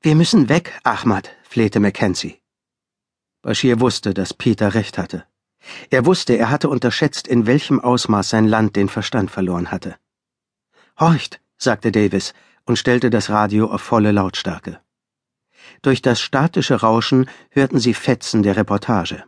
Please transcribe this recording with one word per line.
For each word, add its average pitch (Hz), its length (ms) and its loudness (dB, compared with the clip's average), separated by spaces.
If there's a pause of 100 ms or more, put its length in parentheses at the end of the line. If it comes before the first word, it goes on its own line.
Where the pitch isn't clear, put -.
„Wir 156 140 2
müssen 160 340 4
weg, 160 340 -2
Ahmad“, 107 600 -2
flehte 110 360 0
Mackenzie. 98 640 -2 (1000)
Bashir 113 360 0
wusste, 113 340 0
dass 95 200 -4
Peter 104 400 0
recht 110 240 -2
hatte. 85 280 -8 (640)
Er 131 160 2
wusste, 156 320 2
er 113 120 0
hatte 147 200 0
unterschätzt, 131 580 -2
in 120 180 2
welchem 131 340 0
Ausmaß 117 500 0
sein 110 180 2
Land 110 280 2
den 98 140 0
Verstand 95 400 -4
verloren 90 420 -4
hatte. 90 240 -10 (1040)
„Horcht“, 160 420 0 (160)
sagte 113 340 0
Davis 98 420 0 (320)
und 117 120 0
stellte 123 320 2
das 110 200 0
Radio 107 380 2
auf - 140 -6
volle 107 300 2
Lautstärke. 95 680 -4 (1000)
Durch 135 200 2
das 120 200 2
statische 139 600 0
Rauschen 117 480 2 (220)
hörten 135 280 0
sie 113 140 0
Fetzen - 480 -2
der 101 140 2
Reportage. 101 720 -2